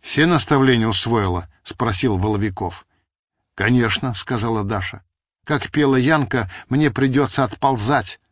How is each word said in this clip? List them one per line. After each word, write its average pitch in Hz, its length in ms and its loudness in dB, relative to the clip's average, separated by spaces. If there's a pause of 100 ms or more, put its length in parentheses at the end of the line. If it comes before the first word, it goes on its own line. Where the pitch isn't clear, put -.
«Все - 240 0
наставления 135 600 2
усвоила?» — 101 600 0 (140)
спросил 117 540 -2
Воловиков. 101 680 -4 (680)
«Конечно», — 117 600 0
сказала 113 480 -2
Даша. 101 400 -6 (420)
Как 147 260 -4
пела 143 240 2
Янка, 131 540 0 (200)
мне 143 200 2
придётся 135 540 0
отползать. 127 760 -2 (120)